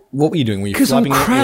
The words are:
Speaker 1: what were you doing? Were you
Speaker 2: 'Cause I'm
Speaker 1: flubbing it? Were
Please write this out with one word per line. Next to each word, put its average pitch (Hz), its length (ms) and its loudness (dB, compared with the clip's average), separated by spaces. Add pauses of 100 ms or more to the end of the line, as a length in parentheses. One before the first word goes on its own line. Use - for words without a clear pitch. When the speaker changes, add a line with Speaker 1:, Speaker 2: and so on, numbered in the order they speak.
(120)
Speaker 1:
what 151 200 0
were 190 40 -4
you 147 80 0
doing? 101 180 -2
Were 202 60 -4
you 196 60 -4
Speaker 2:
'Cause 269 160 2
I'm 240 140 2
Speaker 1:
flubbing - 20 0
it? 139 40 -4
Were - 80 0 (260)